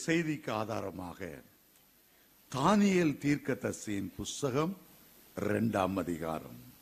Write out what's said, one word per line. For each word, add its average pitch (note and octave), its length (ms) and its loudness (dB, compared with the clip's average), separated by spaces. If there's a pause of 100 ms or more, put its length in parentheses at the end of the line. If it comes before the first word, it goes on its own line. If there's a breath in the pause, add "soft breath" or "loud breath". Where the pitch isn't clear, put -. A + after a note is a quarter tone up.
செய்திக்கு D#3+ 460 0
ஆதாரமாக F#2+ 760 -4 (1200 soft breath)
தானியேல் F3+ 680 6
தீர்க்கதரிசியின் A2 960 -2
புஸ்தகம் C#3 560 -2 (640)
இரண்டாம் G#2 600 2
அதிகாரம் D#2+ 640 -4 (240)